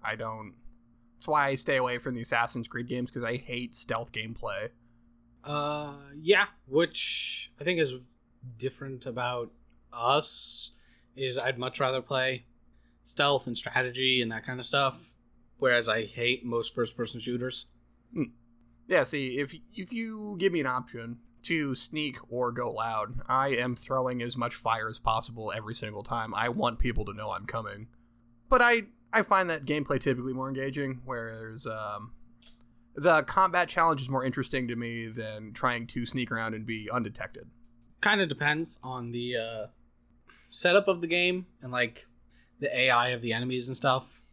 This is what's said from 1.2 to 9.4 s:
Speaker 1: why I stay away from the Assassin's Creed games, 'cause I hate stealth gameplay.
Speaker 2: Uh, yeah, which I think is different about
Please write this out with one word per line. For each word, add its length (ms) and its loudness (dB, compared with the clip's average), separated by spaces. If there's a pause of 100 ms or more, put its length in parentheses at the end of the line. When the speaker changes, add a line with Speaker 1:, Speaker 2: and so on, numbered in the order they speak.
Speaker 1:
why 220 4
I 80 2
stay 220 0
away 220 0
from 160 -6
the 60 -6
Assassin's 460 0
Creed 220 -8
games, 200 -2
'cause 140 -6
I 140 -2
hate 380 -8
stealth 360 -4
gameplay. 600 -6 (720)
Speaker 2:
Uh, 520 -4 (260)
yeah, 280 6 (180)
which 960 0
I 20 -10
think 160 0
is 160 2 (600)
different 480 -8
about 480 -4 (400)